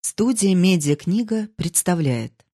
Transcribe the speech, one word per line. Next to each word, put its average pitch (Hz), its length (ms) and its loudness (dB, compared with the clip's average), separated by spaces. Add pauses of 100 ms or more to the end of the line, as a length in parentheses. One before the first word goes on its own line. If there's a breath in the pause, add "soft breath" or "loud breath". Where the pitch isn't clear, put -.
Студия 208 460 0
«Медиакнига» 185 1000 0
представляет 143 960 -2